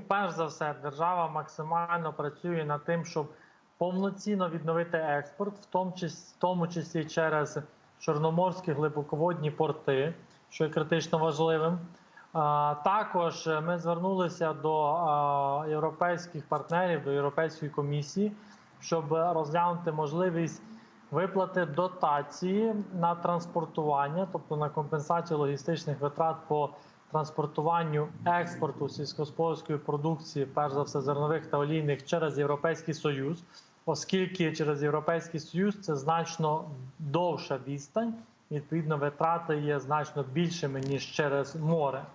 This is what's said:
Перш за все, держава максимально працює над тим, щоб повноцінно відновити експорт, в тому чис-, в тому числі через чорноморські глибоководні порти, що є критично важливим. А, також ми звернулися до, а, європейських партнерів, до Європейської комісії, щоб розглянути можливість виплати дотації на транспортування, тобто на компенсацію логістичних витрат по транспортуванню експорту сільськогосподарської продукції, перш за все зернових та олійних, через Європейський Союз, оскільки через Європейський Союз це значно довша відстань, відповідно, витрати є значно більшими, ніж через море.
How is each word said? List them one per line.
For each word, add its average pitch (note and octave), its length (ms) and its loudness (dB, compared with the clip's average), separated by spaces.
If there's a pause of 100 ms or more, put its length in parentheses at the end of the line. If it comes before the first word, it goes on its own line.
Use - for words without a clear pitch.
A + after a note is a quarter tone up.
Перш G3 260 2
за D#3+ 120 0
все, D3+ 360 -4
держава E3 460 0
максимально D#3+ 840 -2
працює D#3 520 -2
над D3 200 -2
тим, E3+ 200 0
щоб D3 220 -4 (500)
повноцінно F#3+ 720 0
відновити E3 480 0
експорт, D#3 600 -2
в - 80 -20
тому F#3 260 0
чис-, - 440 -8
в - 40 -18
тому F3+ 280 2
числі E3 380 -2
через D#3 540 0 (400)
чорноморські E3 720 2
глибоководні D3+ 800 0
порти, D3 600 2 (360)
що - 140 0
є D3+ 60 2
критично D#3+ 480 2
важливим. D#3+ 600 2 (540)
А, D3 500 2
також F#3+ 640 2
ми D#3+ 320 0
звернулися E3+ 720 0
до, D#3 300 2
а, D3 840 2
європейських D#3 800 -2
партнерів, E3 560 2
до C#3 80 -2
Європейської C#3+ 600 0
комісії, D3 600 0 (480)
щоб D#3 340 0
розглянути E3+ 800 2
можливість E3 680 0 (500)
виплати F#3 540 2
дотації F3+ 1120 0 (180)
на E3+ 220 2
транспортування, E3 1160 0
тобто D#3+ 260 -4
на D3 120 0
компенсацію D#3 720 0
логістичних C#3+ 600 -2
витрат D#3 340 0 (120)
по D3 220 0 (420)
транспортуванню D3+ 960 0 (180)
експорту E3+ 640 0
сільськогосподарської D3+ 880 -2
продукції, D3 680 -2
перш C#3 280 0
за C#3+ 80 2
все C#3+ 200 0
зернових D3 460 0
та D3 100 0
олійних, D3 480 0
через D#3+ 320 0
Європейський D3 560 0
Союз, C#3+ 500 -2 (420)
оскільки F3 640 0
через D3+ 320 0
Європейський D#3 560 0
Союз G3+ 420 0
це D#3 140 -2
значно D#3 680 0 (340)
довша D#3 680 0
відстань, A3 460 -2 (380)
відповідно, D3+ 460 -2
витрати D#3+ 600 0
є D3 220 0
значно C#3+ 540 -2
більшими, D3+ 460 0
ніж C3+ 240 -2
через C#3 520 0
море. D3+ 600 0